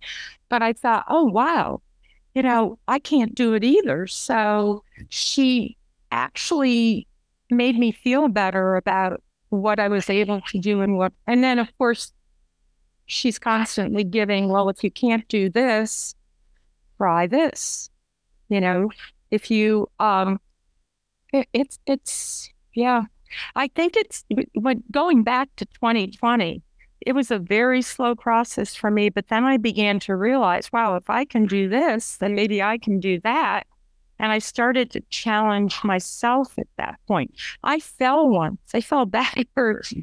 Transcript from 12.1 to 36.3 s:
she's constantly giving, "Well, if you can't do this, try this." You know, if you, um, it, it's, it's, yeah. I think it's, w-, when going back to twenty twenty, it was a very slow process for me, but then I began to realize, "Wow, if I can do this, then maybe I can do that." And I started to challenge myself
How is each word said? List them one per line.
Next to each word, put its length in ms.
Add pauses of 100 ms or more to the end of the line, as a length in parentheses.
she's 320
constantly 680
giving, 440
"Well, 200
if 160
you 60
can't 380
do 220
this, 640 (840)
try 280
this." 640 (580)
You 120
know, 300 (400)
if 200
you, 380 (120)
um, 400 (920)
it, 200
it's, 340
it's, 640 (240)
yeah. 300 (520)
I 120
think 280
it's, 340
w-, 240
when 360
going 320
back 340
to 100
twenty 420
twenty, 540 (380)
it 120
was 180
a 80
very 440
slow 320
process 600
for 160
me, 200
but 180
then 160
I 140
began 420
to 160
realize, 560
"Wow, 240
if 140
I 160
can 200
do 220
this, 500
then 160
maybe 280
I 160
can 220
do 200
that." 460 (520)
And 120
I 80
started 540
to 80 (100)
challenge 720
myself 760